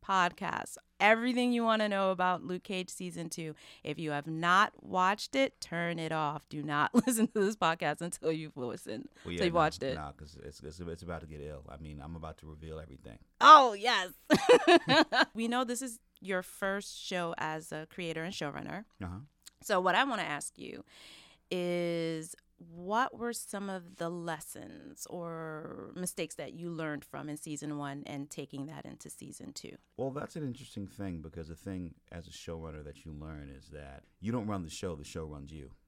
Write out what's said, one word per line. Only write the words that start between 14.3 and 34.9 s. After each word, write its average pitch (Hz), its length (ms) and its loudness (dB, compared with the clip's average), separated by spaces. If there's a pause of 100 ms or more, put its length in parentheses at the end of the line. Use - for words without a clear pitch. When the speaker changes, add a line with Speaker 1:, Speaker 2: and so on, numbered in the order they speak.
Speaker 1:
<laughs> 277 640 6
We 226 140 -2
know 247 160 2
this 240 180 -4
is 233 160 -10 (220)
your 185 220 -2
first 196 580 -6
show 175 380 -2
as 156 340 -4
a 156 200 -8
creator 165 300 -6
and 170 100 -6
showrunner. 156 520 -6 (180)
Speaker 2:
Uh-huh. 90 160 -6 (420)
Speaker 1:
So 190 200 2
what 180 160 4
I 247 80 6
wanna 233 180 -2
ask 156 360 -6
you - 260 -12 (680)
is, 170 840 -2 (400)
what 202 440 -2
were 233 140 -4
some 202 360 -8
of 185 280 -10
the 170 120 -4
lessons - 1000 -10
or 165 840 -8
mistakes 180 400 -6
that 143 160 -10
you 170 180 -8
learned 156 340 -6
from 143 240 -10
in 151 80 -6
season 147 400 -8
one 143 300 -8
and 143 240 -8
taking 139 360 -10
that 143 200 -12
into - 240 -16
season - 420 -14
two? - 220 -14 (220)
Speaker 2:
Well, 135 160 -2
that's - 240 -8
an 156 100 -6
interesting 117 400 -8
thing, 92 360 -6
because 80 260 -10
the 82 80 -12
thing 90 380 -8 (180)
as 85 160 -14
a - 20 -18
showrunner 80 540 -12
that 71 200 -16
you 82 80 -12
learn 73 440 -12
is 67 140 -20
that 71 340 -16 (160)
you 101 100 -6
don't 117 160 -2
run 101 160 -4
the 78 80 -10
show, 90 240 -6